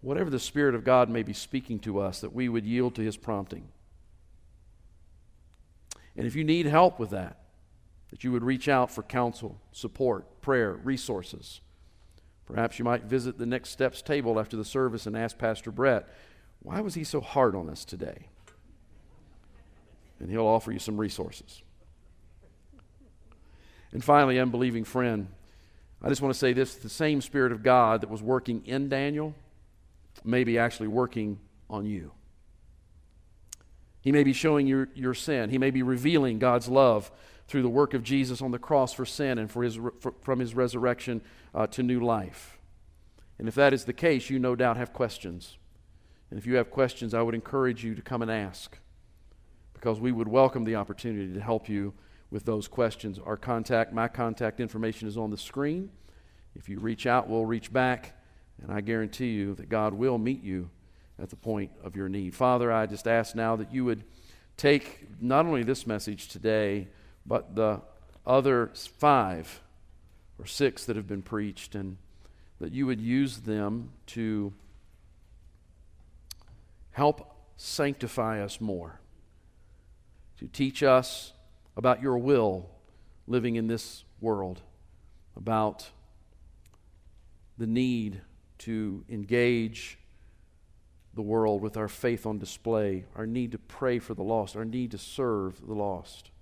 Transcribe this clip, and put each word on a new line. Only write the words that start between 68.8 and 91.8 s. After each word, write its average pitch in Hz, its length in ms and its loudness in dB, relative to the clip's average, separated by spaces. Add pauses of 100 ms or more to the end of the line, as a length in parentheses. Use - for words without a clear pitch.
or 95 60 -12
six - 400 0
that 113 100 -2
have 104 120 -6
been 98 140 -6
preached, 104 540 -6
and 98 220 -8 (600)
that 82 140 -8
you 135 120 0
would 123 160 0
use 120 380 0
them 110 520 -4 (140)
to 107 480 -4 (2500)
help - 440 0 (200)
sanctify 120 840 -2
us 101 180 -8
more, 90 400 -6 (1400)
to - 100 -12
teach 135 360 -2
us 131 500 4 (420)
about 117 260 2
your 127 160 2
will 110 520 2 (580)
living 120 280 0
in 113 120 -2
this - 360 -6 (180)
world, 98 400 -2 (720)
about 110 540 -2 (1700)
the 113 100 -4
need 113 540 0 (360)
to 107 520 -6
engage 117 920 0 (1120)
the 107 80 -8
world 107 400 2
with 107 160 -4
our 107 100 -2